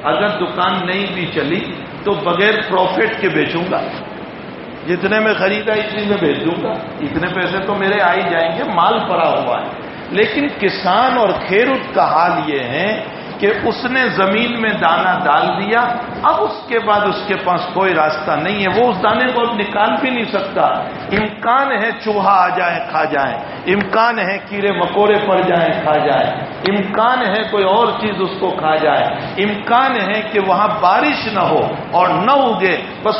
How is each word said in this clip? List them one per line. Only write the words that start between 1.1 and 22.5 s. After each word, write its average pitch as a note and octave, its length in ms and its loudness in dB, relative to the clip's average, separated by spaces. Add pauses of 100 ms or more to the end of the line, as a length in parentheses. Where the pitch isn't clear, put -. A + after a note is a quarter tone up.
بھی F3+ 200 -4
چلی D#3 260 -2 (440)
تو G3+ 100 2
بغیر F3+ 400 2 (140)
پروفٹ F#3 520 0
کے F#3 80 2
بیچوں D#3 420 0
گا، - 100 -2 (1080)
جتنے F#3+ 320 0
میں G#3+ 140 2
خریدا G#3 380 0
اتنے G#3+ 340 -2
میں G3+ 140 2
بیچ C#3 240 0
دوں E3+ 180 -2
گا، - 100 -2 (280)
اتنے D3+ 340 -4
پیسے F3+ 240 -2
تو G3 160 -2
میرے G3 260 2
آ F3 140 4
ہی F#3+ 160 0
جائیں E3 280 0
گے، B3+ 40 -4 (120)
مال F#3 240 2 (100)
پڑا E3 200 2
ہوا B2 340 -2
ہے۔ - 40 -8 (440)
لیکن G#3+ 380 0 (120)
کسان G#3 580 2
اور G#3+ 100 4 (180)
کھیروت B3 480 0
کا E3+ 180 4
حال D#3+ 380 2
یہ C#3 100 0
ہے D#3+ 440 -2 (340)
کہ G3 140 2 (120)
اس A#3 200 -2
نے B3+ 240 0
زمین G#3+ 520 0
میں A3 100 0
دانہ F3 540 2
ڈال D3+ 240 2
دیا، G#3 320 0 (420)
اب D#4+ 200 2
اس - 260 -4
کے A#3+ 100 0
بعد G#3 220 2
اس G3 260 0
کے F#3+ 80 0 (100)
پاس F3 160 2 (120)
کوئی F#3 220 2
راستہ D#3 360 0
نہیں F#3 360 0
ہے، - 20 2
وہ A3 200 4
اس G#3+ 140 0
دانے B3 300 2
کو A#3+ 80 0
اب A#3 140 0
نکال G#3 340 0 (120)
بھی C4 100 0
نہیں A#3+ 140 -2
سکتا۔ F#3+ 380 -2 (500)
امکان A3+ 600 0
ہے A3 180 0 (140)
چوہا G3 400 4
آ F3+ 40 2
جائے، F3 320 0 (100)